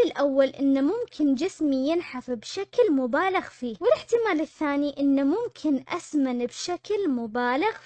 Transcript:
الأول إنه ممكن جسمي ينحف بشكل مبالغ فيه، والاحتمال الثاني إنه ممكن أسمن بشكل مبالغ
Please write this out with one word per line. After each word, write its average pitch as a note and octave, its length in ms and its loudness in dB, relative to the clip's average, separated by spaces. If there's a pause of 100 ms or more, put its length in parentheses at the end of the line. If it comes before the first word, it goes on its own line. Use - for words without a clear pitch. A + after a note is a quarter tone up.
الأول C#4 420 2
إنه C4+ 340 2
ممكن D#4 540 0
جسمي C#4 560 0
ينحف D#4+ 400 -4
بشكل F#4+ 640 0
مبالغ D4 480 0
فيه، A#3 400 -10
والاحتمال A4 600 2
الثاني C#4+ 600 -4
إنه C#4 220 4
ممكن D4 640 0
أسمن C4 580 -2
بشكل F4+ 640 -4
مبالغ B3 640 -2 (140)